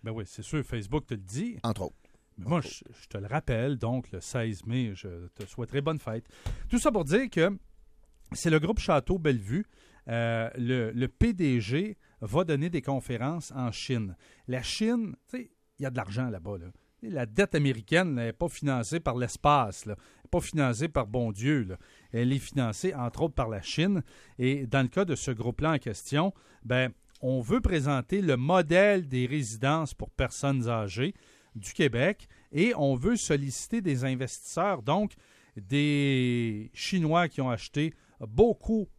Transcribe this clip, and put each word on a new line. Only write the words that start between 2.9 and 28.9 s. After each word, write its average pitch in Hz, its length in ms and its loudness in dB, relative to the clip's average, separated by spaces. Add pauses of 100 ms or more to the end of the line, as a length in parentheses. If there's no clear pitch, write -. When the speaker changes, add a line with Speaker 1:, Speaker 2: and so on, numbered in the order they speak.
Speaker 1:
je - 40 -20
te - 120 -10
le 98 80 -8
rappelle, 131 500 0
donc, 120 340 -4
le 92 100 -10
seize 113 440 -4
mai, 117 300 -2
je 87 400 -12
te 104 100 -14
souhaiterais 123 360 -6
bonne 156 180 -2
fête. 113 260 -8 (420)
Tout 240 120 2
ça 294 120 6
pour 196 140 2
dire 214 240 2
que 165 260 4 (760)
c'est - 180 0
le 156 80 8
groupe 165 220 2
Château 170 400 2
Bellevue. 135 480 0 (400)
Euh, 117 480 0
le, 120 380 0
le 123 140 0
P 233 260 2
D 139 280 2
G 156 340 -2 (260)
va 113 220 2
donner 160 280 0
des 165 100 -2
conférences 135 760 -4
en 123 160 -4
Chine. 107 440 -4 (320)
La 123 160 -4
Chine, 226 520 -2 (140)
tu 254 80 -10
sais, 247 140 -12 (260)
il 143 60 -6
y - 20 -2
a 131 60 -2
de 123 60 -6
l'argent 110 340 -2
là-bas, 95 260 -8
là. 87 80 -12 (380)
La 165 220 -4
dette 147 300 2
américaine 147 580 2
n'est 117 180 -2
pas 170 160 -4
financée 139 520 -2
par 131 160 -2
l'espace, 123 720 2
là. 104 100 -6
Elle - 280 -20
n'est - 40 -20
pas 175 120 2
financée 139 460 0
par 135 200 0
bon 117 240 -2
Dieu, 123 320 2
là. 92 140 -6 (360)
Elle 120 180 2
est 139 60 2
financée, 131 560 -2
entre 131 300 -2
autres, 160 100 -2
par 120 160 0
la 101 140 -6
Chine. 175 400 0 (340)
Et 131 300 0
dans 135 160 4
le 123 40 2
cas 185 160 0
de 160 120 0
ce - 160 -6
groupe-là 120 400 -2
en 151 80 2
question, 143 520 -2 (320)
ben, 123 280 2 (300)
on 131 200 0
veut 156 180 2
présenter 156 640 2
le 147 160 4
modèle 180 680 4